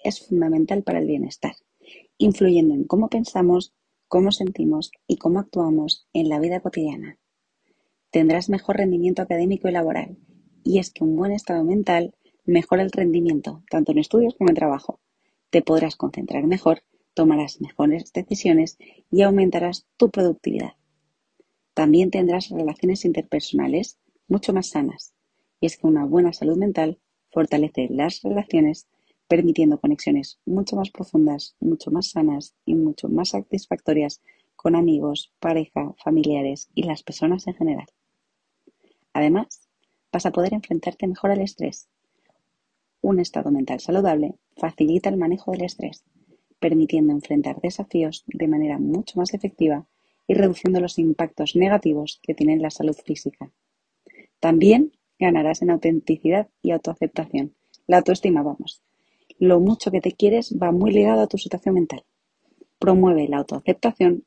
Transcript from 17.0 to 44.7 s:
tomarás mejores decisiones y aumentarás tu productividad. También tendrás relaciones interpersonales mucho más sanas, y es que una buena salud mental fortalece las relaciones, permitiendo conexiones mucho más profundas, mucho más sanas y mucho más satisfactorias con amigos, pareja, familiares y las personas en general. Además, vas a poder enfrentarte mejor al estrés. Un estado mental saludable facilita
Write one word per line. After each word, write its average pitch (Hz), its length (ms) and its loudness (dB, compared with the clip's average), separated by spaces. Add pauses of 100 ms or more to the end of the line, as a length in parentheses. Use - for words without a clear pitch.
tomarás 151 460 0
mejores 151 540 -2
decisiones 175 640 0 (320)
y 190 120 4
aumentarás 185 640 2 (120)
tu 226 140 4
productividad. - 640 -2 (960)
También 160 360 4
tendrás 185 400 -2
relaciones 170 540 -4
interpersonales 151 960 -4 (300)
mucho 196 240 0
más 190 140 -2
sanas, - 460 -6 (460)
y 165 60 -2
es 160 120 -4
que 160 100 -2
una 151 180 2
buena 170 260 2
salud 165 260 -2
mental 180 420 -2 (340)
fortalece 147 560 -2
las 135 320 -4
relaciones, 202 640 0 (400)
permitiendo 165 520 2
conexiones 143 640 -4
mucho 196 320 -4
más 196 120 -4
profundas, 151 680 -2
mucho 160 320 -4
más 175 200 -4
sanas 147 440 -2 (100)
y 160 100 0
mucho 156 340 -2
más 175 200 -2
satisfactorias 156 920 -4 (340)
con 170 220 0
amigos, 151 640 -2
pareja, 156 600 -4
familiares 147 760 -2
y 165 80 -2
las 160 200 -6
personas 170 440 -4
en 185 80 -8
general. - 320 -4 (1200)
Además, 156 560 0 (460)
vas 180 120 -4
a 175 60 -2
poder 180 220 -2
enfrentarte 180 540 -6
mejor 190 240 -2
al 202 100 0
estrés. - 480 -8 (1120)
Un 196 180 0
estado 151 320 -4
mental 131 300 -2
saludable 165 540 0 (200)
facilita 165 540 -2